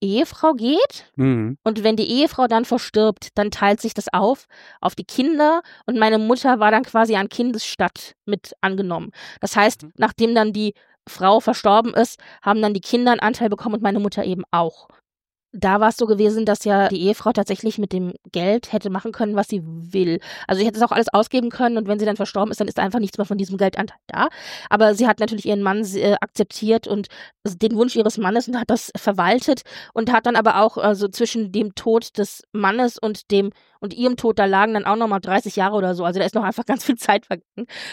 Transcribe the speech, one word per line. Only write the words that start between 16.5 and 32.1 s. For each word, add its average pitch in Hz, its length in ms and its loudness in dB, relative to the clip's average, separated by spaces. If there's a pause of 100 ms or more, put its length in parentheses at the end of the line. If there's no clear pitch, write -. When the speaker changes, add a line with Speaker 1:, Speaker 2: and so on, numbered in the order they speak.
Speaker 1:
ja 196 240 4
die 185 160 -2
Ehefrau 208 300 0
tatsächlich 208 440 -2
mit 208 160 -4
dem 180 200 -4 (180)
Geld 196 420 0
hätte 208 160 -2
machen 196 220 -6
können, 208 240 -4
was 196 140 0
sie 196 160 -4
will. 170 560 -2 (260)
Also 190 140 0
sie 214 60 2
hätte 220 100 -2
es 220 80 0
auch - 80 0
alles 226 200 2
ausgeben 233 380 2
können 233 260 0
und 214 120 -2
wenn 208 100 0
sie 208 80 -2
dann 208 80 0
verstorben 202 380 -4
ist, - 80 -4
dann 202 80 -2
ist - 100 -6
da - 40 0
einfach 196 180 -2
nichts 202 180 -4
mehr 202 60 -2
von 196 120 -4
diesem 190 220 -4
Geldanteil 196 480 -2
da. - 220 -2 (400)
Aber 214 260 4
sie 233 140 2
hat 214 100 2
natürlich 214 280 -4
ihren 202 160 0
Mann, 202 220 0 (120)
äh, 202 240 2
akzeptiert 220 640 -2
und 202 220 -4 (360)
den 208 300 -2
Wunsch 240 220 2
ihres 220 200 2
Mannes 220 300 0
und 240 140 -4
hat 220 100 -2
das - 260 -2
verwaltet 180 640 0 (300)
und 226 200 -2
hat 220 140 2
dann 240 100 2
aber 208 240 4
auch, 220 160 2
also 202 320 0
zwischen 220 420 -4
dem 208 240 -2
Tod 226 420 -2